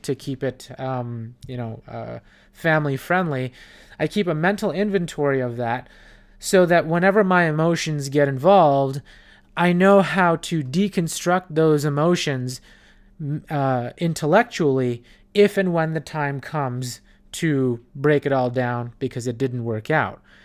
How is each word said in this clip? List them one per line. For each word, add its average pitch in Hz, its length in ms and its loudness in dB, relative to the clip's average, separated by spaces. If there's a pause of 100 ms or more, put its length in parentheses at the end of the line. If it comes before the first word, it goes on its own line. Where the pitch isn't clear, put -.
to 139 120 -4
keep 135 300 -10
it, 123 340 -8
um, 120 560 -8 (140)
you 127 80 -12
know, 113 320 -10
uh, 113 320 -12 (320)
family 151 440 0
friendly. 143 560 -2 (460)
I 156 80 -2
keep 202 200 -2
a 165 80 -2
mental 196 360 -2
inventory 165 720 -2
of 123 160 -4
that 120 320 -4 (500)
so 180 280 4
that 165 200 4
whenever 190 380 4
my 180 240 4
emotions 156 600 0
get 143 200 2
involved, 139 720 4 (560)
I 175 160 2
know 196 300 6
how 165 340 2
to 165 260 -4
deconstruct 175 880 -2
those 151 340 2
emotions, 143 760 0 (600)
m-, 147 280 -6
uh, 131 500 -2
intellectually 151 1040 0 (320)
if 202 220 4
and 185 160 0
when 160 220 -2
the 156 60 -4
time 143 400 -4
comes 127 600 -6 (320)
to 131 480 0 (140)
break 143 320 2
it 139 60 0
all 127 180 2
down 120 480 -4
because 123 280 -6
it 117 120 -6
didn't 123 260 -4
work 110 260 -6
out. 131 320 -2 (220)